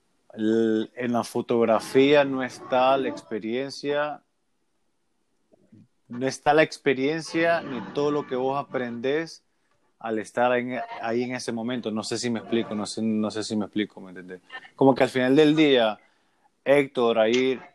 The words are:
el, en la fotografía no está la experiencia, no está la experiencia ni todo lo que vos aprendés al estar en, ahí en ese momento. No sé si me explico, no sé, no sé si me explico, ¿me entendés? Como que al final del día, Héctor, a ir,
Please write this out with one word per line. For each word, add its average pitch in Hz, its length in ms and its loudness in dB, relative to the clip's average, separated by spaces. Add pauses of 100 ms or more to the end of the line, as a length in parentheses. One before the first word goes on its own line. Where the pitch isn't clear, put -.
(340)
el, 110 640 0
en 123 180 -4
la 113 100 0
fotografía 120 1000 2
no 135 180 -4
está 131 540 0
la 131 100 -2
experiencia, 139 1120 -6 (1900)
no 123 180 -6
está 147 260 0
la 156 100 6
experiencia 160 1000 -2
ni 135 180 -8 (140)
todo 147 180 -2
lo 147 160 -4
que 131 80 -6
vos 131 280 -2
aprendés 131 800 -6 (560)
al 113 200 -4
estar 123 380 0
en, 123 220 -4 (220)
ahí 117 220 -2
en 127 120 -6
ese 123 160 -8
momento. 117 400 -6
No 107 120 -6
sé 117 140 -6
si 117 120 -4
me 113 100 -4
explico, 113 360 -4
no 104 100 -4
sé, - 160 -8
no 107 300 -2
sé 107 120 -8
si 110 120 -6
me 104 100 -2
explico, 104 360 -6
¿me 95 80 -20
entendés? 90 320 -18 (340)
Como 135 180 6
que 120 100 2
al 127 60 2
final 127 260 2
del 151 200 6
día, 127 440 4 (680)
Héctor, 127 540 2
a 110 100 4
ir, 127 320 0 (140)